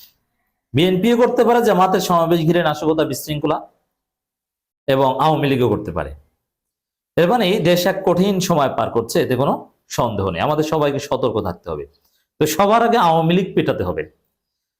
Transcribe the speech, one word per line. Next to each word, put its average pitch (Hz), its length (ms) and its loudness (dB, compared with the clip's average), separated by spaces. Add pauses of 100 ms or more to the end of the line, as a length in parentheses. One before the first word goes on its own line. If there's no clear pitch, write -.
(760)
বিএনপিও 185 480 2
করতে 240 220 2
পারে 233 240 2
জামাতের 185 400 2
সমাবেশ 170 400 2
ঘিরে 170 200 2
নাশকতা, 156 420 0
বিশৃঙ্খলা, 151 480 -4 (1300)
এবং 135 200 2 (160)
আওয়ামী 147 280 0
লীগও 120 220 0
করতে 90 220 -8
পারে। 71 160 -6 (1040)
এর 165 160 4
মানে 233 140 2 (220)
দেশ 175 220 2
এক 175 60 -2 (100)
কঠিন 190 280 2 (140)
সময় 147 280 2
পার 110 200 -2
করছে, 113 280 -2
এতে 123 180 -2
কোনো 180 120 0 (420)
সন্দেহ 107 360 -2
নেই। 82 140 -4
আমাদের 151 260 0
সবাইকে 143 360 0
সতর্ক 127 280 -2 (100)
থাকতে 87 240 -10
হবে। 73 140 -8 (560)
তো - 20 2 (120)
সবার 208 320 2
আগে 233 120 2 (100)
আওয়ামী 160 260 2
লীগ 190 200 0
পেটাতে 139 340 0
হবে। 78 140 -6 (760)